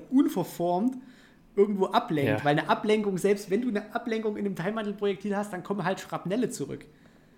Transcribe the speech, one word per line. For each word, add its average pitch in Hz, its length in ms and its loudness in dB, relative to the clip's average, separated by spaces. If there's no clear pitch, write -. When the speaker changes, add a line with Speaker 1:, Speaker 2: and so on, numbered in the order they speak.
Speaker 1:
unverformt 190 840 2
irgendwo 196 320 4
ablenkt. 151 420 2
Speaker 2:
Ja. 127 60 -2
Speaker 1:
Weil 147 140 4
eine 156 100 0
Ablenkung, 214 480 2
selbst 202 320 0
wenn 208 140 2
du 254 60 -2
eine 208 260 -4
Ablenkung 220 420 -2
in 208 80 -2
einem 190 100 -2
Teilmantelprojektil 202 800 -2
hast, 208 160 -4
dann 180 120 -8
kommen 202 200 -4
halt 196 160 -2
Schrapnelle 185 500 -2
zurück. - 360 -8